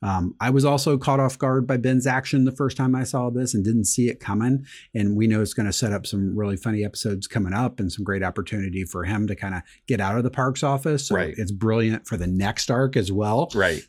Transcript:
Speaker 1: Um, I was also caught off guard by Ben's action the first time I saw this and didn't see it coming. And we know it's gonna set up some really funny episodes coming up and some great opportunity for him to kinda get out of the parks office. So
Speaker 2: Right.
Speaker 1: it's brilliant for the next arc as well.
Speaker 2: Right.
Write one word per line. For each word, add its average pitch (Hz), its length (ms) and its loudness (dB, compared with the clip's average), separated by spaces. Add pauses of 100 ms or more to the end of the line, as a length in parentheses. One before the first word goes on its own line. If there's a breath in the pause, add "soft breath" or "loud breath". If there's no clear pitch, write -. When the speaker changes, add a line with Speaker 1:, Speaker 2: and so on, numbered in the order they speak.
Speaker 1:
Um, 92 380 0
I 117 100 0
was 135 140 4
also 143 340 2
caught 135 200 2
off 131 180 2
guard 131 300 0
by 131 120 0
Ben's 127 280 2
action 135 380 2
the 131 80 2
first 135 240 -2
time 127 180 2
I 127 80 0
saw 123 260 -2
this 123 260 -2
and 101 100 2
didn't 110 220 2
see 120 220 2
it - 120 -6
coming. 123 440 0 (300 loud breath)
And 101 220 2
we 110 100 4
know 110 160 4
it's 101 120 -2
gonna 104 180 0
set 107 200 0
up 98 140 -4
some 98 320 -2
really 101 180 0
funny 107 280 -2
episodes 101 420 -4
coming 95 280 -2
up 120 260 -2
and 92 100 -2
some 101 140 -6
great 98 180 -2
opportunity 95 640 -4
for 90 180 -6
him 104 240 -2
to 101 80 -2
kinda 95 300 -8 (240 soft breath)
get 117 120 0
out 98 160 0
of 120 60 0
the 127 80 0
parks 131 320 -2
office. 139 460 0
So 196 80 2
Speaker 2:
Right. 87 200 -2
Speaker 1:
it's 101 140 -4
brilliant 110 560 0
for 117 100 -6
the 87 120 -2
next 98 420 0
arc 131 260 2
as 98 140 2
well. 104 420 0
Speaker 2:
Right. 92 360 2